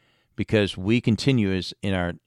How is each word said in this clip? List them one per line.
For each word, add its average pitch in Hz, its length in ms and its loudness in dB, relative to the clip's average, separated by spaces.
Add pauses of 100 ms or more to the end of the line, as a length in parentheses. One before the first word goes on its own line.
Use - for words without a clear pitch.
(360)
Because 104 400 0
we 107 240 0
continue 113 540 2
as 92 300 -4
in 101 100 -2
our, 87 200 -2 (140)